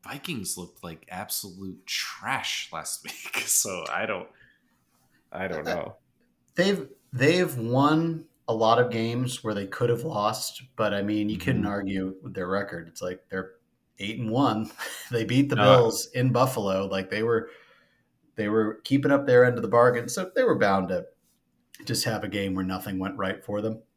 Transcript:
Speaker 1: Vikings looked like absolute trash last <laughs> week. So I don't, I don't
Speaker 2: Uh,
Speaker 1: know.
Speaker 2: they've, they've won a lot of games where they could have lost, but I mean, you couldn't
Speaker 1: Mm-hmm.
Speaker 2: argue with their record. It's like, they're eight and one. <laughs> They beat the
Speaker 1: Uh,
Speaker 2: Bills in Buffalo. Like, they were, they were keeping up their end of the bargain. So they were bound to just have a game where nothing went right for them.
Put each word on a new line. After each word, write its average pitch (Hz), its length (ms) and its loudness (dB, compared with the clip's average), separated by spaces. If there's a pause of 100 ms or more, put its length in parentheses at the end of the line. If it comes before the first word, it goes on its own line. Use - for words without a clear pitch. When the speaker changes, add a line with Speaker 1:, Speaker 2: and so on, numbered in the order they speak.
Speaker 1:
Vikings 135 540 -8
looked - 260 -14
like 82 260 -14
absolute 95 760 -10
trash - 840 -6
last - 320 -8
<laughs> - 20 -18
week. - 420 -8
So 90 420 0
I 98 160 -2
don't, 98 220 -6 (1040)
I 95 160 -6
don't 80 200 -6
Speaker 2:
Uh, 95 80 -2
Speaker 1:
know. - 200 -8 (600)
Speaker 2:
they've, 180 320 2 (260)
they've 147 440 4
won 147 680 2 (220)
a 120 60 0
lot 113 260 6
of 120 120 4
games 117 520 -2
where 110 120 -2
they 98 100 -4
could 117 240 -2
have 117 140 0
lost, 110 580 -2 (140)
but 104 180 0
I 101 80 -2
mean, 104 280 0
you 110 80 -4
couldn't 113 240 0
Speaker 1:
Mm-hmm. 104 100 -2
Speaker 2:
argue 95 500 -4
with - 140 -12
their 92 120 -6
record. 92 420 -4
It's - 120 -14
like, 92 280 -8
they're 92 240 -8 (440)
eight 104 220 -8
and 113 100 -4
one. 110 400 0 (220)
<laughs> - 200 -12
They 113 120 0
beat 131 260 2
the 127 100 0
Speaker 1:
Uh, 104 180 8
Speaker 2:
Bills 113 360 2
in 127 180 2
Buffalo. 104 560 2
Like, 95 220 -4
they 107 140 -2
were, 113 260 0 (880)
they 104 140 -2
were 110 340 2
keeping 139 280 2
up 139 140 2
their 123 200 8
end 120 120 2
of 107 40 -4
the 104 80 -4
bargain. 120 400 6
So 185 260 -6
they 262 80 4
were 220 140 4
bound 98 320 2
to 92 160 -2 (800)
just 117 200 -2
have 107 180 -4
a 107 40 -8
game 98 260 -4
where 95 120 -2
nothing 95 340 -6
went 95 180 -6
right 98 260 -4
for 104 180 -4
them. 113 200 -4 (160)